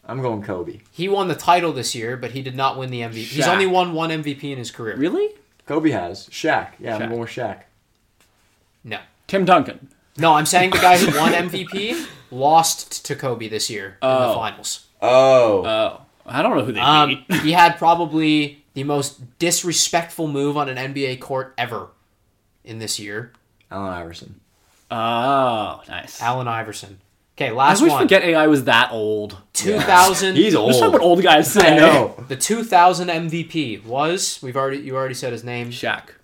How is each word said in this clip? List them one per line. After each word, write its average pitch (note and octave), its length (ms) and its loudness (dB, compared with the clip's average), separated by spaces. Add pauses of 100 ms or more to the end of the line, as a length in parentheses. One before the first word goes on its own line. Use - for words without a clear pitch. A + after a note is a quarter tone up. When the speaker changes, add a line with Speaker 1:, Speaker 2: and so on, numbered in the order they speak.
Speaker 1:
I'm B2+ 160 -10
going A2+ 200 -4
Kobe. F2+ 380 -10 (120)
Speaker 2:
He F3 160 -6
won G3 200 0
the D3+ 80 -2
title F3 360 2
this B2+ 220 -6
year, A#2+ 240 -8
but A#2 140 -10
he C3 100 -10
did B2+ 140 -10
not C3+ 220 -2
win C3 120 -8
the A#2+ 140 -8
M A2+ 80 -10
V A2+ 100 -12
P. A2+ 60 -12
He's C#3+ 180 -4
Speaker 3:
Shaq. F3+ 80 2
Speaker 2:
only G3 140 2
won F3+ 260 0
one D#3+ 180 -4
M D#3 120 -6
V D3 120 -6
P C#3+ 160 -12
in C3+ 60 -10
his A#2 140 -12
career. A2 260 -10
Speaker 3:
Really? C#4+ 320 -2 (380)
Speaker 1:
Kobe D#3 240 0
has. F#2 380 -8
Shaq. C#3+ 400 -4 (100)
Yeah, A#2 180 -8
Speaker 3:
Shaq. A2 60 -8
Speaker 1:
I'm A2 60 -8
going A#2 120 -6
with A2+ 80 -10
Shaq. G#2+ 300 -10 (1200)
Speaker 2:
No. A2 160 -12 (280)
Speaker 3:
Tim F#3+ 180 0
Duncan. - 440 2 (280)
Speaker 2:
No, D#3 160 4
I'm D3+ 120 2
saying F#3 260 2
the F3+ 80 0
guy F3+ 180 6
who D#3+ 200 2
won E3 160 2
Speaker 3:
<laughs> - 20 0
Speaker 2:
M F3 140 -2
V F#3 160 -8
P A#3 400 -8 (260)
lost D3+ 760 0
to C#3 100 -6
Kobe A#2 340 -6
this G#2+ 200 -6
year G2 320 -10
in C3 80 -2
the B2+ 220 2
Speaker 3:
Oh. - 40 0
Speaker 2:
finals. - 520 -8 (140)
Speaker 1:
Oh. B2 640 6
Speaker 3:
Oh. A2 360 -2 (240)
I B2+ 160 -4
don't G#3 160 0
know A#2+ 80 -2
who B2 60 -6
they G#2 80 -6
Speaker 2:
Um, C#3+ 500 2
Speaker 3:
beat. E3+ 80 0
<laughs> C#3+ 40 -2
Speaker 2:
he D3+ 100 0
had F3 260 4
probably D#3 840 0 (100)
the C3+ 100 -8
most C#3 560 -6
disrespectful E3+ 880 -2
move C#3+ 300 -2
on C#3+ 100 -2
an C3 120 -8
N C3+ 140 -8
B C#3 120 -4
A B2+ 100 -4
court C3 440 -8
ever G#2+ 300 -8 (760)
in A2+ 160 -16
this G#2+ 200 -8
year. G#2+ 320 -12 (400)
Speaker 1:
Allen F#2+ 220 -8
Iverson. E2+ 460 -16 (520)
Speaker 3:
Oh, A#2 960 -2
nice. - 340 -16
Speaker 2:
Allen B2 260 -4
Iverson. G#2+ 520 -10 (360)
Okay, C3+ 140 -4
Speaker 3:
I - 40 -6
Speaker 2:
last C#3+ 260 4
Speaker 3:
always D4 140 4
Speaker 2:
one. C3 100 0
Speaker 3:
forget F#3 200 4
A E3+ 120 2
I D#3 100 4
was C#3+ 200 4
that A#2+ 260 4
old. G#2+ 460 -4 (160)
Speaker 2:
Two G#3 260 -2
thousand. F#3+ 560 4
Speaker 1:
He's G3 180 4
old. A2+ 160 2
Speaker 3:
There's B2+ 100 6
some C#4 220 4
old F3 220 4
guys D#3+ 340 4
Speaker 1:
I G3 60 6
Speaker 3:
today. D3+ 140 6
Speaker 1:
know. C#3+ 500 4
Speaker 2:
The C3+ 80 -6
two A3+ 280 -2
thousand F3+ 460 4
M E3 200 -4
V E3 140 -6
P C3+ 360 -6
was, D3 640 -4
we've B2+ 120 -10
already, C3+ 220 -2
you C#3 180 -10
already C3 200 -6
said B2+ 180 -8
his A2 100 -12
name. A#2+ 280 -10
Speaker 3:
Shaq. A2 380 -8 (140)